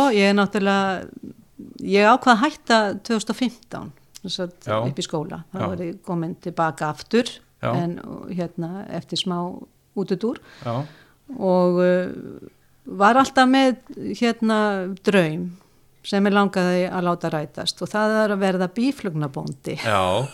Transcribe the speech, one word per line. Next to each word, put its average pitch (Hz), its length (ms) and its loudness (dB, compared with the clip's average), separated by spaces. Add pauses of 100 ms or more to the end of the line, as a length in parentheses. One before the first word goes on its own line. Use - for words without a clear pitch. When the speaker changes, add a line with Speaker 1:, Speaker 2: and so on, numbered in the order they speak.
Speaker 1:
ég 202 240 4
er 202 40 2
náttúrulega, 196 960 -2 (520)
ég 202 260 4
ákvað 247 260 6
að 202 80 2
hætta 269 360 0 (160)
tvö 220 240 -4
þúsund 214 140 -4
og - 60 -10
fimmtán, - 540 -6 (220)
sem - 200 -12
sagt, 175 280 -6
Speaker 2:
Já. 107 140 -2
Speaker 1:
upp 123 220 -2
í 180 80 -6
skóla. 165 400 -8
Þá 190 120 -12
Speaker 2:
Já. - 80 -2
Speaker 1:
var 180 180 -6
ég 180 180 -10
komin 170 340 -4
tilbaka 160 540 -4
aftur, 226 400 -2 (260)
Speaker 2:
Já. 120 140 -4
Speaker 1:
en, 170 260 -2 (300)
hérna, 170 460 -6 (160)
eftir - 320 -8
smá 175 180 -4 (580)
útudúr. 202 440 -2 (180)
Speaker 2:
Já. 117 180 -4 (520)
Speaker 1:
Og, 180 500 2
eh, 180 300 2 (800)
var 196 300 4
alltaf 262 320 4
með, 262 300 4 (320)
hérna, 220 480 0 (400)
draum 180 540 0 (520)
sem 196 180 0
mig 202 100 4
langaði 185 540 2
að 180 200 -2
láta 175 240 0
rætast 156 500 -6
og 175 80 -6
það 214 300 2
er 208 160 2
að 190 80 -2
verða 185 260 2
býflugnabóndi. 156 1080 -4
Speaker 2:
Já. 101 240 2 (320)